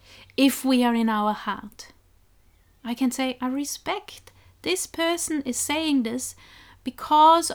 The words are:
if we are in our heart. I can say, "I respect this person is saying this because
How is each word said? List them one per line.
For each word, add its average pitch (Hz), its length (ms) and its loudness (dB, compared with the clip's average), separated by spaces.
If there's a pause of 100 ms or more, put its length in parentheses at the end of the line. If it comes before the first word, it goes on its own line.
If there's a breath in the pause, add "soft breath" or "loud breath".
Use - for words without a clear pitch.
(360 loud breath)
if 262 280 4
we 254 200 4
are 233 100 2
in 226 140 2
our 214 240 0
heart. - 600 -10 (920)
I 240 100 -4
can 254 160 0
say, 262 300 -4
"I 254 80 -4
respect - 840 -8 (320 soft breath)
this 370 240 -4
person 330 560 -4
is 240 140 -6
saying 294 480 0
this 233 300 -8 (500 loud breath)
because 311 720 4